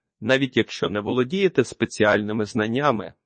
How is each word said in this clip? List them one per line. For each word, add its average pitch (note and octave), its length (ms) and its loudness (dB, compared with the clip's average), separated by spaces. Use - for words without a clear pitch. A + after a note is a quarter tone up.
Навіть C3 360 0
якщо - 340 0
не G2+ 100 -4
володієте B2+ 640 0
спеціальними G#2 800 0
знаннями, A2 680 -2